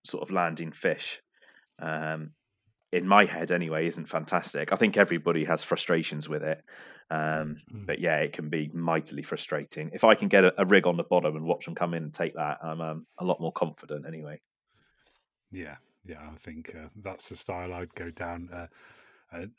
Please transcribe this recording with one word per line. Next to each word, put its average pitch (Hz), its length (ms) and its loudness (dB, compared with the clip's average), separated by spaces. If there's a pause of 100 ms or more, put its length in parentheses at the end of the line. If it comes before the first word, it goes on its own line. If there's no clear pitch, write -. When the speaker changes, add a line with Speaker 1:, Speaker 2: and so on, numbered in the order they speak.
Speaker 1:
sort - 200 -8
of - 80 -8
landing 82 400 -2
fish, - 500 -4 (580)
um, 78 540 -6 (600)
in 90 140 0
my 101 180 10
head 85 260 -2
anyway, 82 360 0
isn't 80 220 -6
fantastic. 80 640 -2
I 95 40 0
think 107 200 4
everybody 82 480 4
has 80 180 0
frustrations 80 640 -2
with 76 140 -2
it. 78 200 -2 (480)
Um, 78 600 -2
Speaker 2:
Mm. 101 160 -12
Speaker 1:
but 78 120 -2
yeah, 80 200 2
it 76 140 0
can 78 160 -6
be 76 240 0
mightily 82 500 -2
frustrating. 78 720 -6
If 101 120 -4
I 110 100 12
can 101 140 0
get 95 160 10
a, 92 160 6
a 95 40 4
rig 92 220 8
on 85 100 2
the 82 60 0
bottom 80 320 2
and 78 100 -6
watch 80 200 -2
them 82 100 -8
come 85 180 -2
in 82 100 -4
and 76 100 -10
take - 220 -4
that, 76 280 -4
I'm, 82 180 -6
um, 80 260 -8 (120)
a 92 60 -4
lot 90 160 0
more 80 120 -4
confident 76 540 -6
anyway. 76 340 -12 (1080)
Speaker 2:
Yeah, 78 260 -12 (280)
yeah, 80 260 -16
I 80 40 -16
think, 80 400 -16
uh, 80 200 -16
that's 98 340 -14
the 92 60 -14
style 90 380 -8
I'd 87 220 -10
go 87 160 -10
down. 87 400 -10
Uh, 87 160 -12 (640)
a, 85 160 -12 (120)